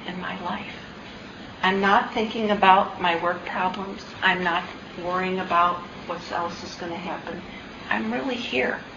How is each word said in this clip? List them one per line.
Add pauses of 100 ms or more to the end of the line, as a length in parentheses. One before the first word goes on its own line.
in
my
life. (880)
I'm
not
thinking
about
my
work
problems. (160)
I'm
not (400)
worrying
about (320)
what (140)
else
is
gonna
happen. (480)
I'm
really
here." (160)